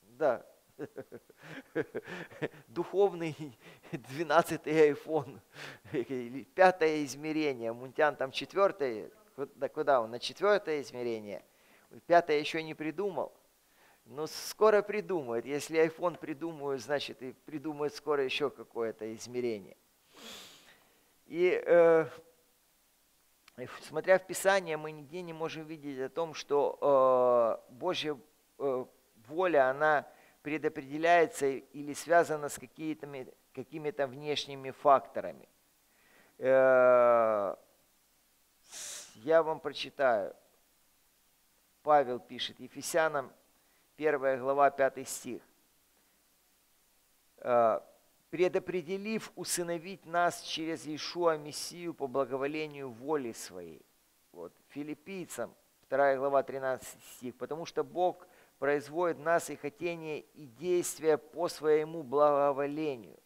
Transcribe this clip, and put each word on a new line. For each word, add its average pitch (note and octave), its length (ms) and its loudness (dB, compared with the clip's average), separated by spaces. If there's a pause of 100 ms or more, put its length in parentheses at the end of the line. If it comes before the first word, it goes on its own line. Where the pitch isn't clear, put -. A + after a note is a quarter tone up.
Да. A#2+ 460 -2 (320)
<laughs> D3+ 80 -10 (1800)
Духовный E3 880 -2 (320)
двенадцатый D3+ 1000 2
iPhone. C#3 480 -6 (520)
Или B2+ 520 -6
пятое D#3+ 600 4
измерение. C#3 680 -4
Мунтян C3+ 440 -2
там C3 140 -6
четвертое. C#3 800 -2 (240)
Куда, C3 340 -8
куда C#3+ 320 2
он? A2+ 120 -6
На A#2+ 80 -10
четвертое F3+ 600 0
измерение. A2+ 640 -8 (600)
Пятое E3 320 4
еще D#3 240 -6
не D#3 120 -10
придумал. D#3 580 -6 (760)
Но C#3 220 -8
скоро G#3 540 2
придумает. E3 640 -4
Если D3 380 -2
iPhone E3 340 -2
придумают, C#3+ 640 -8
значит, B2 400 -6
и C3 100 -10
придумают D3 640 -8
скоро C#3+ 280 -2
еще C3 280 -2
какое-то A2 640 -8
измерение. A#2 640 -6 (1500)
И, E3+ 400 0
э, E3 400 6 (1700)
смотря D#3 380 4
в F#3 80 -4
Писание, F3+ 500 0
мы D#3 160 -8
нигде D3+ 300 -12
не E3+ 100 -10
можем D#3+ 320 -8
видеть D3 360 -10
о C3 100 -4
том, D#3+ 240 -4
что, B2+ 1200 4 (100)
э, - 40 -20
Божья, D3+ 440 -4 (420)
э, C3 260 -2 (420)
воля, D3+ 440 4
она D3 360 2 (360)
предопределяется D#3 1040 2
или C#3+ 480 -6
связана D3+ 560 2
с - 80 -12
какими-то, D3 760 -10 (220)
какими-то D3 520 -4
внешними C3+ 640 -6
факторами. A#2 800 2 (880)
Э, B2 1200 6 (1120)
с-, - 540 -14
я D#3+ 180 6
вам D#3 180 -4
прочитаю. C3 760 -2 (1500)
Павел C#3+ 360 4
пишет, - 420 -10
Ефесянам, C#3+ 720 -2 (640)
первая C3+ 420 0
глава, C#3 320 4
пятый C3+ 360 0
стих. A#2 340 -10 (2000)
Э, A#2 420 4 (480)
«Предопределив F#3 1080 -4
усыновить F3 680 -6
нас E3+ 380 0
через D#3 440 -8
Иешуа D#3 520 -2
Мессию D#3 560 -12
по C#3 140 -6
благоволению C3+ 840 -4
воли C3 420 -4
своей». F2 540 -16 (460)
Вот. E2+ 200 -14 (180)
Филиппийцам, D3+ 840 -10 (280)
вторая C3+ 360 2
глава, C#3 240 2
тринадцатый C3 580 -6 (140)
стих. B2 220 -12
«Потому D3 280 -8
что - 200 -4
Бог E3+ 420 -2 (320)
производит D3 600 0
в - 20 -16
нас E3 300 0
и C#3+ 60 -8
хотение, D#3 640 -8 (140)
и D3+ 120 -18
действия D#3 680 0
по D#3 320 -6
своему D#3 540 0
благоволению». C#3+ 1200 0